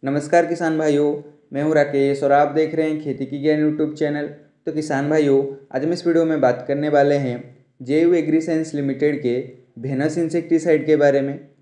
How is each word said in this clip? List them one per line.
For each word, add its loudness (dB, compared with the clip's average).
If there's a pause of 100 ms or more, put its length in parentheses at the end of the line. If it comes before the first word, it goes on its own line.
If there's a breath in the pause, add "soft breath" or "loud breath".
नमस्कार 0
किसान -2
भाइयों, 2 (380)
मैं -4
हूं 0
राकेश 2
और 4
आप 6
देख 0
रहे 0
हैं -4
खेती -6
की -10
ज्ञान 2
YouTube 0
चैनल। -4 (400)
तो -6
किसान -2
भाइयों, 4 (320)
आज -2
हम 0
इस -6
वीडियो 4
में 0
बात 2
करने -2
वाले 4
हैं -2 (440)
जेयू 2
एग्री 0
साइंस -4
लिमिटेड -2
के -2 (460)
भेनस -4
इंसेक्टिसाइड 0
के 4
बारे 4
में। -6 (220)